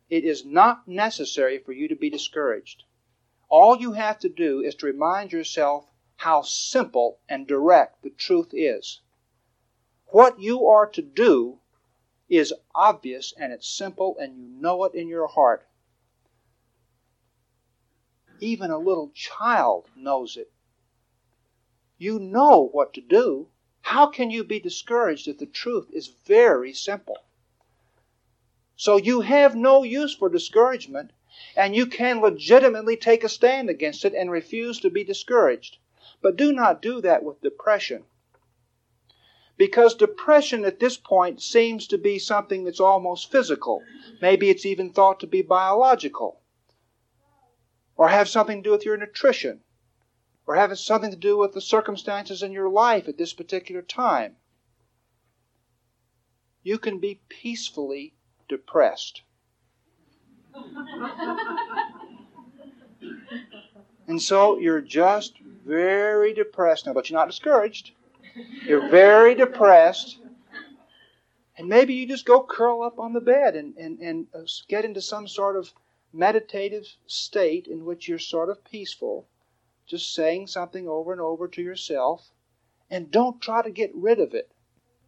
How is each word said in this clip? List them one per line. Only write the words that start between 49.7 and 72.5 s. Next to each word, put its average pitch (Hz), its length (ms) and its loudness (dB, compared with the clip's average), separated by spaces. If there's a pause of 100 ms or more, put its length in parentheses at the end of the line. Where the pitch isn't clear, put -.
or 151 80 -4
have 190 240 0
something 214 320 -4
to 175 60 -18
do 202 200 0
with 202 140 0
the 196 80 -14
circumstances 202 840 -6
in 196 120 -10
your 190 160 -6
life 208 400 0
at 147 80 -12
this 170 160 -8
particular 180 480 -12
time. 165 560 -4 (2250)
You 208 140 -4
can 202 220 -8
be 196 280 -8
peacefully 147 840 -12 (340)
depressed. - 760 -2 (4000)
And 165 120 -6
so 196 380 2
you're 165 240 -2
just 185 560 -2 (280)
very 202 680 0
depressed 185 540 -2
now, 131 60 -8
but 131 160 -4
you're 160 100 -2
not 151 100 0
discouraged. 226 640 -2 (720)
You're 143 240 0
very 208 460 10
depressed. 196 800 6 (1400)
And 165 120 -14
maybe 254 260 4
you 254 140 -8
just 262 180 -10
go 247 160 6
curl 233 400 -2